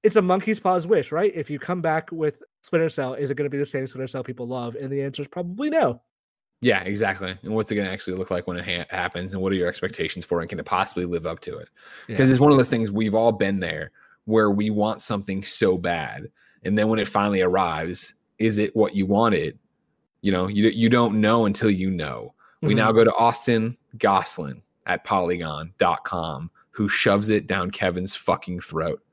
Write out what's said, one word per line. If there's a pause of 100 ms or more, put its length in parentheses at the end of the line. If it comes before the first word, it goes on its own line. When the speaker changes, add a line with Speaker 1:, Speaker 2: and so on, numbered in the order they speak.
Speaker 1:
it's
a
monkey's
paw's
wish,
right?
If
you
come
back
with (200)
Splinter
Cell,
is
it
gonna
be
the
same
Splinter
Cell
people
love?
And
the
answer
is
probably
no. (600)
Speaker 2:
Yeah,
exactly.
And
what's
it
gonna
actually
look
like
when
it
ha-, (100)
happens?
And
what
are
your
expectations
for
it?
And
can
it
possibly
live
up
to
it? (400)
Speaker 1:
Yeah.
Speaker 2:
'Cause
it's
one
of
those
things,
we've
all
been
there (340)
where
we
want
something
so
bad. (360)
And
then
when
it
finally
arrives, (240)
is
it
what
you
wanted? (600)
You
know,
you,
you
don't
know
until
you
know. (260)
We
Speaker 1:
Mm-hmm.
Speaker 2:
now
go
to
Austin (220)
Goslin (240)
at
polygon
dot
com, (200)
who
shoves
it
down
Kevin's
fucking
throat. (120)